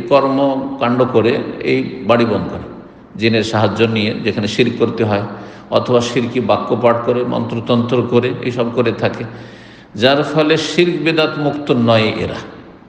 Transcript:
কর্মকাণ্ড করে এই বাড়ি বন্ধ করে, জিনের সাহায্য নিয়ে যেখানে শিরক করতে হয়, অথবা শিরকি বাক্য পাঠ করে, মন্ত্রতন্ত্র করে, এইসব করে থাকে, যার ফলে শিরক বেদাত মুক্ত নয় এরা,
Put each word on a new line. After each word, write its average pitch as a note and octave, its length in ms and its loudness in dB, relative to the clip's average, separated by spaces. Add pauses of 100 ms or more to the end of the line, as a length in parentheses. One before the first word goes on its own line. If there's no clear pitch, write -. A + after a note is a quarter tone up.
কর্মকাণ্ড C3+ 1040 2
করে A2+ 260 4 (220)
এই - 460 -2
বাড়ি A#2+ 180 4
বন্ধ G2 260 -2
করে, - 320 -12 (360)
জিনের A2+ 240 2
সাহায্য G#2 420 0
নিয়ে A2 300 0 (100)
যেখানে A2+ 220 -2
শিরক A#2+ 320 0
করতে - 260 0
হয়, G#2 180 0 (480)
অথবা A#2+ 300 2
শিরকি A#2+ 400 -2
বাক্য G#2+ 360 0
পাঠ A#2 200 4 (100)
করে, B2 180 0
মন্ত্রতন্ত্র A#2+ 760 0
করে, A#2+ 300 2 (100)
এইসব A#2+ 320 -4
করে A2+ 180 0
থাকে, A#2 320 -4 (680)
যার C3+ 280 4
ফলে D#3 340 2
শিরক F3 460 2
বেদাত D#3 360 0
মুক্ত C#3+ 320 -2
নয় A#2 500 4
এরা, E2+ 140 -4 (540)